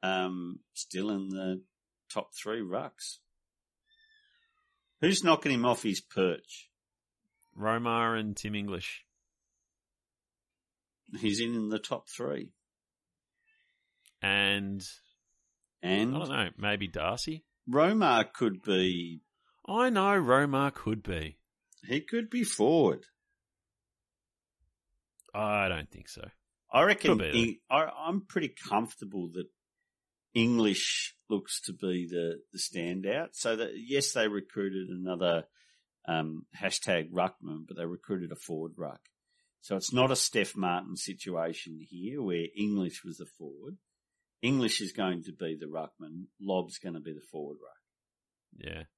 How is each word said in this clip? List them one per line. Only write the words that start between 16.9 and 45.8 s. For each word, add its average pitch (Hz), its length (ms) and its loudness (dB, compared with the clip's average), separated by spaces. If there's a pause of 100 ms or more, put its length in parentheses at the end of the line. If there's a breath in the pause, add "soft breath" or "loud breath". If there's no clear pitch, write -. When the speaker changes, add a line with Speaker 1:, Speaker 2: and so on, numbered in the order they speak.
Speaker 1:
Romar 147 640 6
could 101 300 0
be. 90 600 2 (460)
Speaker 2:
I 233 220 4
know 202 320 4
Romar 139 500 6
could 110 300 -4
be. 78 380 -6 (480)
Speaker 1:
He 135 140 0
could 226 280 -4
be 240 140 0
forward. 127 640 4 (2250)
Speaker 2:
I 104 340 2
don't 80 220 -2
think - 200 -20
so. - 180 -14 (440)
Speaker 1:
I 131 120 8
reckon 196 340 6
Speaker 2:
Could 80 140 0
be, 113 100 4 (280)
Speaker 1:
Eng-, 131 80 4
I, 156 120 4 (180)
I'm 190 140 2
pretty 170 280 -4 (200)
comfortable 101 640 -2
that 92 140 -8 (840)
English 113 840 2 (140)
looks - 320 -2
to - 120 -10
be 90 360 -2
the, 85 300 -2 (120)
the 92 80 -14
standout. 95 760 -4
So 113 220 0
that, 110 200 -4
yes, 131 380 0
they 113 140 4
recruited 95 600 -4
another, 90 560 0 (600 soft breath)
um, 78 380 -2 (140)
hashtag 87 520 0
ruckman, 87 560 -4
but 90 100 -14
they 85 80 -6
recruited 90 460 -6
a 82 40 -12
forward 82 420 -10
ruck. 73 220 -10 (600)
So - 140 -4
it's 95 180 -4
not 131 180 6
a 131 40 2
Steph - 400 0
Martin 90 400 -2
situation 85 840 -6 (100)
here 107 320 -8
where 87 240 0 (100)
English 101 480 0
was 82 140 -12
the 78 80 -16
forward. 82 520 -16 (640)
English 123 400 2
is 98 100 -6
going 92 320 -2
to 80 100 -14
be 80 260 -6
the 78 60 -12
ruckman. 80 600 -10 (140)